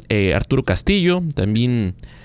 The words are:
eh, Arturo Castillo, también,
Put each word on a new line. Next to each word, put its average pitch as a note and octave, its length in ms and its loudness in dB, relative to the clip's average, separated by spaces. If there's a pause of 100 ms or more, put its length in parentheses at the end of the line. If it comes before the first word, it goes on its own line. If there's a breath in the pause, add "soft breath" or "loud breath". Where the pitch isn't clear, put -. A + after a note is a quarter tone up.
eh, G2 260 2
Arturo C3 300 0
Castillo, F3+ 580 0 (120)
también, A2 600 0 (300 loud breath)